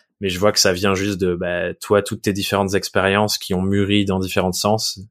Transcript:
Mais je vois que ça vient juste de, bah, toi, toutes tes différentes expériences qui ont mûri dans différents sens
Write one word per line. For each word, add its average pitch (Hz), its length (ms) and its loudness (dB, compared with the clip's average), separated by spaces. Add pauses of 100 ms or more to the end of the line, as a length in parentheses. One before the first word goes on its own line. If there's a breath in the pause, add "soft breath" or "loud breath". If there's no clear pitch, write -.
(200 loud breath)
Mais 98 100 -2
je 90 80 -4
vois 104 140 4
que - 60 -2
ça 98 140 4
vient 98 220 0
juste 98 260 -2
de, 90 140 0
bah, 87 400 -4
toi, 101 280 2
toutes 107 200 -8
tes 107 100 0
différentes 98 420 0
expériences 98 640 0
qui - 140 -6
ont 92 100 0
mûri 101 440 2
dans 95 140 0
différents 92 320 0
sens 104 480 -2 (100)